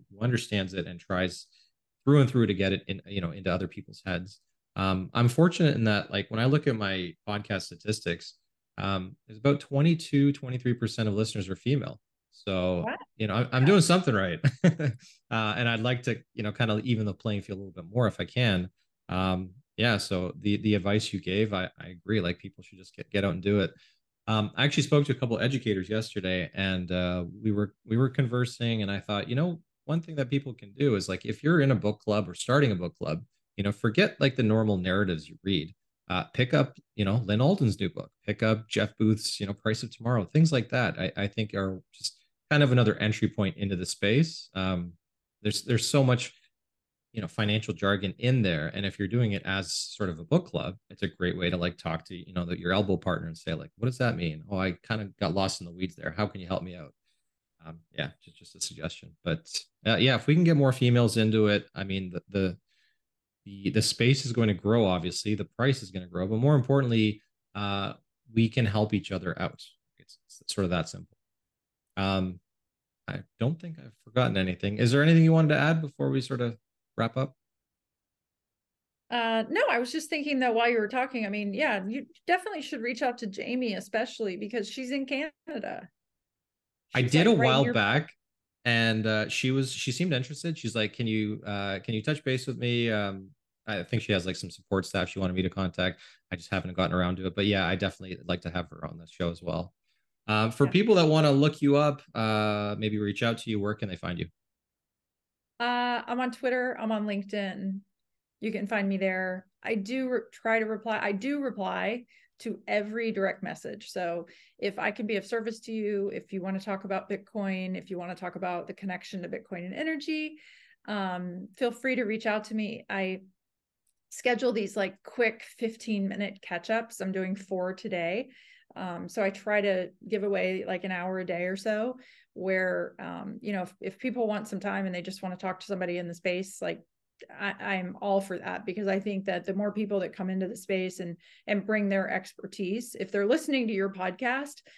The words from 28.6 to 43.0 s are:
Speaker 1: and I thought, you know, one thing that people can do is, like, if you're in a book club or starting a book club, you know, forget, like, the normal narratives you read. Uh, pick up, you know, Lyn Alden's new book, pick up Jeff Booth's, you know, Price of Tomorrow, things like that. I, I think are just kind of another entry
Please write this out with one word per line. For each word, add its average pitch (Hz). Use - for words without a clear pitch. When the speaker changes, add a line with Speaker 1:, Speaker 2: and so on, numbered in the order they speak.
Speaker 1:
and 98
I 98
thought, 101
you 120
know, 165
one 165
thing 165
that 131
people 139
can 101
do 135
is, 92
like, 92
if 113
you're 160
in 139
a 127
book 104
club 104
or 87
starting 131
a 101
book 87
club, -
you 101
know, 101
forget, 123
like, 135
the 127
normal 107
narratives 92
you 82
read. 90
Uh, 90
pick 127
up, 143
you 104
know, 104
Lyn 104
Alden's 127
new 95
book, -
pick 107
up 110
Jeff 107
Booth's, 107
you 104
know, 98
Price 110
of 117
Tomorrow, 117
things 160
like 123
that. 117
I, 92
I 101
think 104
are 95
just -
kind 147
of 131
another 123
entry 107